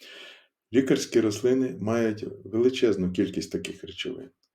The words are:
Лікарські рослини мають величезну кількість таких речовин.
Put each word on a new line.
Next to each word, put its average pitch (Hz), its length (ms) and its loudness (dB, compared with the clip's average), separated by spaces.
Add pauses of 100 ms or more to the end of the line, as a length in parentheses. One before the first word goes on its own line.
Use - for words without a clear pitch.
(720)
Лікарські 131 480 2
рослини 127 580 0
мають 110 460 0 (180)
величезну 107 680 2
кількість - 400 -2
таких 98 320 -8
речовин. - 460 -10 (260)